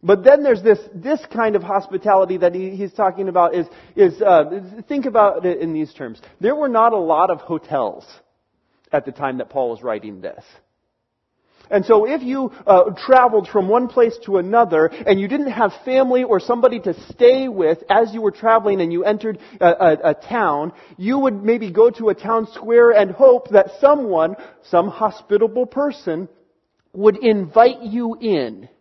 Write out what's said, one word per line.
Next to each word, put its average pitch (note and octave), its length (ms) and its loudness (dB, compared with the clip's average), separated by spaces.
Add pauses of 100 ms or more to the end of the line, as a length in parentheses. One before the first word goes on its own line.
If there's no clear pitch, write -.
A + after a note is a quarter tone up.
But F#3+ 200 2
then C#4+ 180 6
there's A#3 200 0
this, G#3 180 4 (120)
this A#3+ 400 -6
kind A3 220 -2
of F#3 80 -2
hospitality F#3+ 760 -2
that F3 180 0
he, F#3+ 140 -8
he's G3 220 -10
talking F#3+ 360 -4
about E3+ 260 0
is, F3 140 -4 (260)
is, F#3+ 260 2
uh, F#3+ 680 0
think C#4 180 -6
about G#3 400 0
it E3+ 140 -4
in E3 120 -6
these D#3 220 -8
terms. A#2 260 -16 (200)
There A#3+ 160 -2
were D4 120 -4
not A3+ 240 2
a G#3+ 60 -2
lot E3 320 0
of D#3+ 100 -4
hotels C#3+ 640 -8 (840)
at C#3+ 160 -4
the C3+ 60 -12
time C3+ 260 -8
that B2+ 100 -10
Paul B2+ 220 -4
was A2+ 100 -12
writing G#2+ 400 -10
this. - 240 -14 (1300)
And G3 160 0
so G#3+ 180 4
if C4+ 160 -4
you, B3+ 300 -8 (160)
uh, F#3 240 4 (160)
traveled B3 400 2
from F#3+ 220 -2
one B3 180 0
place A#3 380 0
to G3 140 -2
another F3+ 480 2
and G3 340 -2
you G3+ 80 -4
didn't C#4 240 -4
have G3+ 200 -2 (120)
family B3+ 400 0
or G#3+ 160 0
somebody A#3+ 400 -2
to F3 200 -8 (120)
stay C4 340 2
with E3+ 320 -2 (100)
as G#3 240 2
you A3+ 80 -10
were G3+ 120 -2
traveling G#3 480 0
and E3+ 120 -4
you E3+ 120 -4
entered G#3+ 340 -4 (220)
a, F3+ 60 2
a, E3 440 2
a D3+ 40 -2
town, E3+ 580 -4 (240)
you A3+ 240 -4
would G#3 240 -2
maybe A3 260 -2
go A3 200 4
to A3 180 -6
a G3+ 60 -2
town A3 380 -4
square A#3 380 2
and G3+ 220 2
hope B3 380 4
that G3 200 4 (100)
someone, G#3 540 0 (300)
some - 240 0
hospitable G#3+ 760 -2
person, G#3+ 640 -6 (640)
would G3+ 260 0
invite A3 640 2
you A3+ 380 -8
in. B2 480 -6 (120)